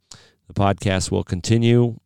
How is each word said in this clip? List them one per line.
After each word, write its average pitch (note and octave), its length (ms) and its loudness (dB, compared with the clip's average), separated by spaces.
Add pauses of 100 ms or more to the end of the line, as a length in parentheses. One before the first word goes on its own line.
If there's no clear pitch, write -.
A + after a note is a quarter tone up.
(480)
The - 60 -20
podcast G2 560 -2
will F#2+ 140 -2
continue. A#2 800 0